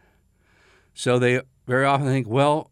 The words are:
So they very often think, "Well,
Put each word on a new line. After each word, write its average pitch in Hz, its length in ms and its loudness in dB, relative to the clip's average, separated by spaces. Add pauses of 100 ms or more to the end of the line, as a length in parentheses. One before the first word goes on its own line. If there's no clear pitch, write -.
(920)
So 123 240 0
they 123 240 2 (240)
very 131 200 0
often 139 200 0
think, 131 220 -2
"Well, 143 440 0